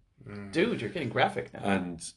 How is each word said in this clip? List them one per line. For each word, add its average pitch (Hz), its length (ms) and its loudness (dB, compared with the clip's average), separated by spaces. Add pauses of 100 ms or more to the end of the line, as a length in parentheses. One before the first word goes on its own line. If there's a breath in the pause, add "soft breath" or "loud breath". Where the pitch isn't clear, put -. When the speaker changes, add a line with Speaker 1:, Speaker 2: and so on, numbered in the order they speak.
(260)
Speaker 1:
Mm. 101 260 -10
Speaker 2:
Dude, 180 280 2
you're 110 80 -4
getting 131 220 -2
graphic 127 420 2
now. - 120 -10
Speaker 3:
And, 90 380 2 (140)